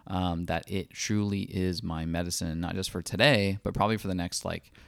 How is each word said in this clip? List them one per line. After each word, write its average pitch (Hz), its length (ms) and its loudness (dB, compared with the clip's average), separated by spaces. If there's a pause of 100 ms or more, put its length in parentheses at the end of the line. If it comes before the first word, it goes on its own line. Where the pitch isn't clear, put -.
um, 87 380 0
that 82 240 -2
it 92 200 -4
truly 101 520 0
is 92 400 0
my 80 240 -2
medicine, 82 540 -2
not 85 140 -4
just 95 160 -4
for 90 120 -4
today, 101 600 4
but 101 100 -2
probably 107 260 2
for 101 100 -6
the 92 80 0
next, 87 280 -4
like, 85 280 -6 (160)